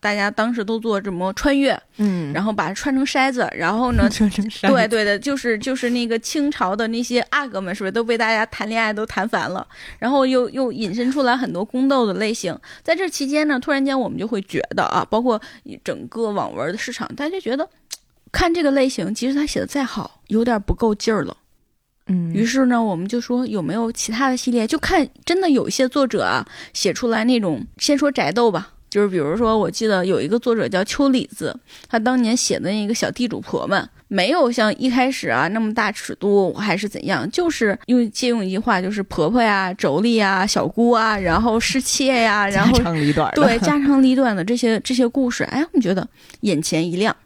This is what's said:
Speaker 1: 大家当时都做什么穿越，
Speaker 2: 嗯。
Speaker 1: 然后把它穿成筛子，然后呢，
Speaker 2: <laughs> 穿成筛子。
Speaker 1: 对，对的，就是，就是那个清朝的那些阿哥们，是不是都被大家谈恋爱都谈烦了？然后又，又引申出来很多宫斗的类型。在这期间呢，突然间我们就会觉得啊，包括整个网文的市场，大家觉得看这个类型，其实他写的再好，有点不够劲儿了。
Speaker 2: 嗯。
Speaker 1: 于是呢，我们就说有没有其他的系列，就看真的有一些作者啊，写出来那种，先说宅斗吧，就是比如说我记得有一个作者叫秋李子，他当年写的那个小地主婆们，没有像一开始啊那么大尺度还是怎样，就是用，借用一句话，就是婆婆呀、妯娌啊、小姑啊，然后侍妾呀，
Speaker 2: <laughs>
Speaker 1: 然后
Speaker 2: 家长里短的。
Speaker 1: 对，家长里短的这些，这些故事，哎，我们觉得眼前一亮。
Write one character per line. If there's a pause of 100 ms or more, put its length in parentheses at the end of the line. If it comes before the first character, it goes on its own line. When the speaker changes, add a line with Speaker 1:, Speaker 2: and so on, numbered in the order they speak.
Speaker 1:
大
家
当
时
都
做
什
么
穿
越， (200)
Speaker 2:
嗯。
Speaker 1:
然
后
把
它
穿
成
筛
子，
然
后
呢，
Speaker 2:
<laughs>
穿
成
筛
子。
Speaker 1:
对，
对
的，
就
是，
就
是
那
个
清
朝
的
那
些
阿
哥
们，
是
不
是
都
被
大
家
谈
恋
爱
都
谈
烦
了？ (320)
然
后
又，
又
引
申
出
来
很
多
宫
斗
的
类
型。 (240)
在
这
期
间
呢，
突
然
间
我
们
就
会
觉
得
啊，
包
括 (460)
整
个
网
文
的
市
场，
大
家
觉
得 (640)
看
这
个
类
型，
其
实
他
写
的
再
好，
有
点
不
够
劲
儿
了。 (680)
Speaker 2:
嗯。
Speaker 1:
于
是
呢，
我
们
就
说
有
没
有
其
他
的
系
列，
就
看 (160)
真
的
有
一
些
作
者
啊， (260)
写
出
来
那
种， (120)
先
说
宅
斗
吧， (180)
就
是
比
如
说
我
记
得
有
一
个
作
者
叫
秋
李
子， (300)
他
当
年
写
的
那
个
小
地
主
婆
们， (200)
没
有
像
一
开
始
啊
那
么
大
尺
度
还
是
怎
样，
就
是
用，
借
用
一
句
话，
就
是
婆
婆
呀、
妯
娌
啊、
小
姑
啊，
然
后
侍
妾
呀，
Speaker 2:
<laughs>
Speaker 1:
然
后
Speaker 2:
家
长
里
短
的。
Speaker 1:
对，
家
长
里
短
的
这
些，
这
些
故
事，
哎，
我
们
觉
得 (340)
眼
前
一
亮。